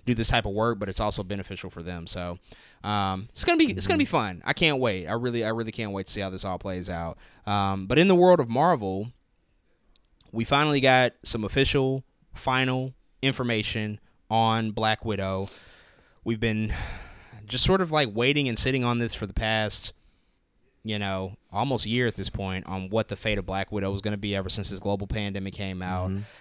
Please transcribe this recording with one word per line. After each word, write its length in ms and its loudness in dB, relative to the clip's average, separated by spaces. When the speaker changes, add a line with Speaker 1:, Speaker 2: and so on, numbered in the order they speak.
Speaker 1:
do 80 4
this 140 -2
type 180 2
of 60 -4
work, 260 0
but 100 -6
it's 120 -4
also 240 0
beneficial 460 -8
for 120 -12
them. 240 -8
So, 320 -6
um, 460 -2
it's 140 -2
gonna 140 4
be, 140 4
it's 160 -2
gonna 100 4
be 60 4
Speaker 2:
Mm-hmm. 80 -6
Speaker 1:
fun. 320 -2
I 80 0
can't 260 4
wait. 300 0
I 60 -2
really, 300 0
I 40 0
really 240 -2
can't 180 -6
wait 160 -4
to 60 -4
see 80 -4
how 100 -2
this 140 -6
all 160 -4
plays 280 -6
out. 300 -6
Um, 400 0
but 100 4
in 80 8
the 80 8
world 240 8
of 100 0
Marvel, 600 2
we 140 -2
finally 360 4
got 340 6
some 180 -2
official, 640 0
final 600 0
information 800 0
on 400 2
Black 340 0
Widow. 440 -2
We've 160 -2
been 340 0
just 180 0
sort 160 6
of, 100 -2
like, 240 2
waiting 340 4
and 100 -2
sitting 260 2
on 140 2
this 160 -2
for 120 -6
the 60 -8
past, 600 -2
you 140 -4
know, 380 -4
almost 360 0
year 200 0
at 80 -2
this 160 -6
point 360 -6
on 240 -6
what 180 0
the 80 -8
fate 220 -2
of 80 -6
Black 260 -4
Widow 180 -2
was 120 -4
gonna 160 -2
be 180 -4
ever 140 -4
since 200 -4
this 80 -8
global 280 -4
pandemic 480 -4
came 280 -6
out. 280 -2
Speaker 2:
Mm-hmm. 100 -2